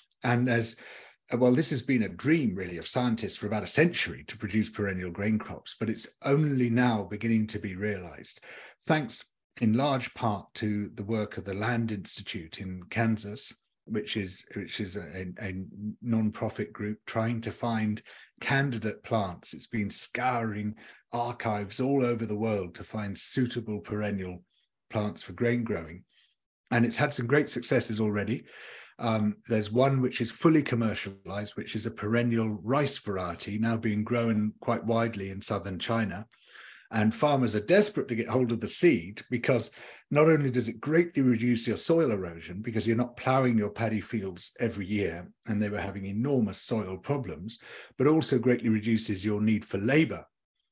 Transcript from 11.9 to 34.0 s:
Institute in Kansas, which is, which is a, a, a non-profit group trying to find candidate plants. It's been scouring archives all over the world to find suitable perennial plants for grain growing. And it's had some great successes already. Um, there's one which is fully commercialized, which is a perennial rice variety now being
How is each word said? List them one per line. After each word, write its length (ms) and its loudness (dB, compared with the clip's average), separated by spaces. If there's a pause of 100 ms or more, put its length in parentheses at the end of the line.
Institute 680 -8
in 300 -8
Kansas, 640 -2 (300)
which 320 -4
is, 380 -4
which 260 -6
is 160 -6
a, 40 -6
a, 480 -10
a 160 -8 (360)
non-profit 720 -2
group 320 -6
trying 360 -2
to 100 -4
find 500 -2 (400)
candidate 640 -2
plants. 520 -2
It's 120 -16
been 240 -2
scouring 880 -2 (360)
archives 680 -2
all 240 4
over 200 0
the 140 -2
world 380 0
to 80 -12
find 340 -6
suitable 640 -2
perennial 640 -4 (460)
plants 340 -4
for 100 -12
grain 320 2
growing. 400 -6 (680)
And 160 6
it's 100 -2
had 160 2
some 140 -2
great 240 4
successes 500 2
already. 440 0 (540)
Um, 380 0 (120)
there's 220 0
one 300 4
which 200 0
is 100 -2
fully 320 6
commercialized, 920 -2
which 180 -8
is 100 -4
a 60 -4
perennial 720 0
rice 360 2
variety 600 -4
now 180 2
being 280 0